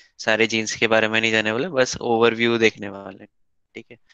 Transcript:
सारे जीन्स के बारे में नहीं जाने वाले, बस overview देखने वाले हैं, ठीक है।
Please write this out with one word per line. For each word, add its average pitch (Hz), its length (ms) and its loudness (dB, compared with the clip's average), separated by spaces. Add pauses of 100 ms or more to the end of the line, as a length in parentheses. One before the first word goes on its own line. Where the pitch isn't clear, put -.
(180)
सारे 110 280 2
जीन्स 110 300 -4
के 117 100 0
बारे 110 220 2
में 110 120 0
नहीं 113 120 0
जाने 110 180 0
वाले, 127 180 -2
बस 131 280 -2
overview 117 640 2
देखने 110 300 0
वाले 98 300 -14
हैं, 107 100 -20 (460)
ठीक 113 160 -18
है। 120 80 -20 (160)